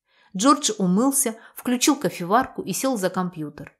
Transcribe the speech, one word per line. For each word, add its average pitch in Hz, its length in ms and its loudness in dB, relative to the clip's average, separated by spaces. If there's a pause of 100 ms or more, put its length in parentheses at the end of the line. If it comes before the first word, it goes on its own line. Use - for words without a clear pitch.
(360)
Джордж 277 420 4
умылся, 220 580 2 (200)
включил 247 400 0
кофеварку 202 680 -2
и 190 100 -6
сел 262 240 -2
за 185 140 0
компьютер. 160 680 -8